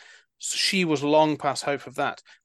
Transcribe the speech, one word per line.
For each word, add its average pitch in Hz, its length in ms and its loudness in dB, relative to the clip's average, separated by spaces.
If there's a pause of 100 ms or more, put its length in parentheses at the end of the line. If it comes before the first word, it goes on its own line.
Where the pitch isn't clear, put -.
(380)
She - 480 0
was 147 180 0
long 156 340 4
past 139 280 -4
hope 143 200 -4
of 127 100 -16
that, 139 260 -4 (240)